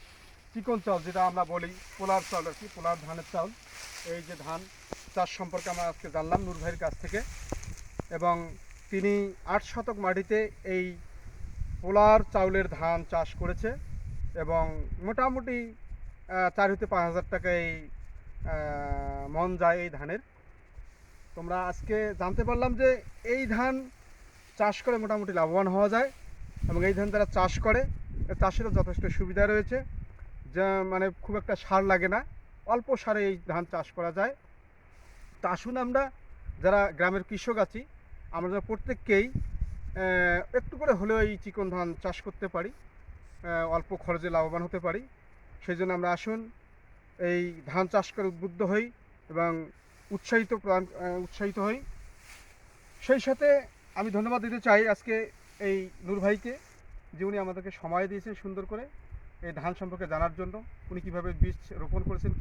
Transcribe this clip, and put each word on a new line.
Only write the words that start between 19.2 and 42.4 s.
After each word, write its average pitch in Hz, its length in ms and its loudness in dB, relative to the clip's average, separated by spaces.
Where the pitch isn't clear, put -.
মন 170 300 0
যায় 170 200 6
এই 175 120 -4
ধানের। 151 300 -6
তোমরা 175 320 -2
আজকে 214 520 -2
জানতে 190 240 2
পারলাম 240 300 2
যে 254 280 6
এই 247 240 0
ধান 254 420 2
চাষ 208 240 2
করে 240 160 2
মোটামুটি 208 360 0
লাভবান 175 340 4
হওয়া 196 220 6
যায় 254 220 4
এবং 170 160 4
এই 196 80 6
ধান 202 160 2
যারা 208 160 4
চাষ 185 340 4
করে, 226 220 6
এ 185 60 -2
চাষেরও 196 360 4
যথেষ্ট 180 340 4
সুবিধা 190 420 4
রয়েছে, 214 360 2
যা 190 300 4
মানে 190 260 2
খুব 208 140 -2
একটা 202 200 0
সার 196 280 4
লাগে 185 240 6
না, 208 180 0
অল্প 240 300 2
সারে 214 320 2
এই 190 100 0
ধান 170 240 0
চাষ 165 200 -4
করা 170 200 -2
যায়। 214 240 0
তা 175 80 0
আসুন 240 280 -4
আমরা 262 340 2
যারা 196 300 6
গ্রামের 180 320 2
কৃষক 214 340 -4
আছি, 214 280 0
আমরা 170 200 -2
যেন 202 80 -2
প্রত্যেককেই, 220 680 0
আহ, 185 1300 0
একটু - 200 -4
করে 285 160 4
হলেও 208 260 2
এই 214 180 2
চিকন 196 320 -6
ধান 175 240 -2
চাষ 180 180 -4
করতে 196 260 -8